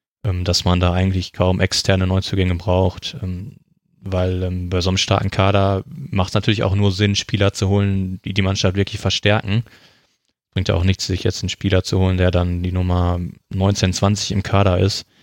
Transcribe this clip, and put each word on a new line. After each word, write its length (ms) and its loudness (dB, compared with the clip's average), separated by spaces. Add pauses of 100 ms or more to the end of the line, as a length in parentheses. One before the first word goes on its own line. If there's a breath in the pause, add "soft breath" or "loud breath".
(240)
ähm, 200 -2
dass 200 0
man 160 4
da 120 2
eigentlich 400 0
kaum 280 0
externe 460 0
Neuzugänge 480 0
braucht, 680 0
ähm, 340 -10 (440)
weil, 440 -2
ähm, 260 -4
bei 100 0
so 80 0
einem 100 2
starken 320 0
Kader 560 2
macht's 480 -4
natürlich 280 0
auch 120 0
nur 160 2
Sinn, 260 0
Spieler 360 0
zu 160 -2
holen, 560 0
die 80 -6
die 100 0
Mannschaft 340 0
wirklich 220 -2
verstärken. 680 0 (840 soft breath)
Bringt 180 -2
ja 60 2
auch 100 2
nichts, 220 0
sich 180 -4
jetzt 180 -2
einen 60 -4
Spieler 360 0
zu 140 0
holen, 200 2
der 120 4
dann 320 0
die 100 -2
Nummer 460 2 (300)
neunzehn, 460 2
zwanzig 380 0
im 100 0
Kader 360 2
ist. 280 0 (160 soft breath)